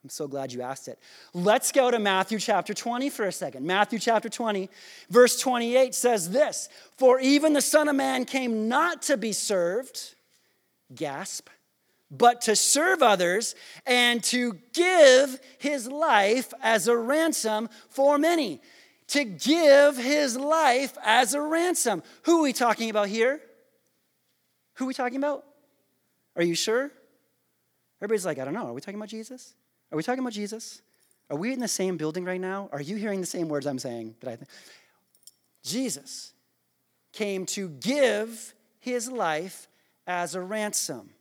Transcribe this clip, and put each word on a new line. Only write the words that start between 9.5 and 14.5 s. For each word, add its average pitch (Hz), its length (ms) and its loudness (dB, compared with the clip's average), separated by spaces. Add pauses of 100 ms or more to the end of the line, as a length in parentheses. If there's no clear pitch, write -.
gasp, 147 560 -10 (600)
"but 240 300 4
to 214 140 2
serve 330 460 2
others 196 540 2 (320)
and 247 380 2
to 247 340 -2 (140)